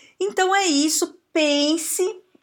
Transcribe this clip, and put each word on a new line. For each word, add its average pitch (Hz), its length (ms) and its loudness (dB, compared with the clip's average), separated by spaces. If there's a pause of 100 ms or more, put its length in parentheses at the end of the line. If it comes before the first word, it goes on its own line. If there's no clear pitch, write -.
(180)
Então 381 360 0
é 392 100 2
isso, 311 540 0 (140)
pense 311 880 0 (200)